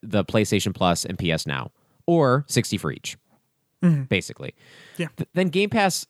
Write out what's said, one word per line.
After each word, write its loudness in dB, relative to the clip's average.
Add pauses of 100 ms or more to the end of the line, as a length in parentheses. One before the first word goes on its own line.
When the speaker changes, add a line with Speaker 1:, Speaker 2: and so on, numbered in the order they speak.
Speaker 1:
the 0
PlayStation 0
Plus 2
and -8
P 0
S -2
Now, -6 (360)
or 4
sixty 0
for -4
each. -12 (640)
Speaker 2:
Mm-hmm. 4
Speaker 1:
Basically. -4 (440)
Speaker 2:
Yeah. -4
Speaker 1:
Th-, -6
then 2
Game 0
Pass 0